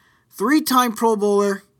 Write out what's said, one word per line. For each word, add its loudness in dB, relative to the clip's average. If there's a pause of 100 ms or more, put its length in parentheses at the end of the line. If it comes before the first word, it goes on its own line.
(300)
Three-time 0
Pro 0
Bowler 0 (160)